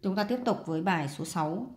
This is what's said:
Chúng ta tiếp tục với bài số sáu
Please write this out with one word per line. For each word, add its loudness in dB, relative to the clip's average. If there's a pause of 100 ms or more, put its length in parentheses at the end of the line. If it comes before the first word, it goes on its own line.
Chúng 2
ta 2
tiếp 0
tục 2
với 0
bài 2
số -6
sáu 0 (100)